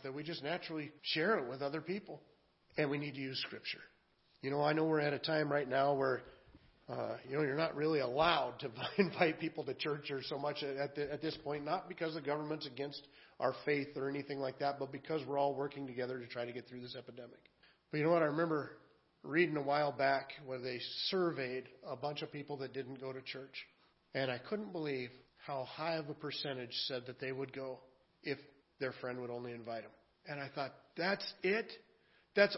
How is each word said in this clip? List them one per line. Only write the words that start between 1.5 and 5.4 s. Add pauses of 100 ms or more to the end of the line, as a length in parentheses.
other
people. (560)
And
we
need
to
use
Scripture. (600)
You
know,
I
know
we're
at
a
time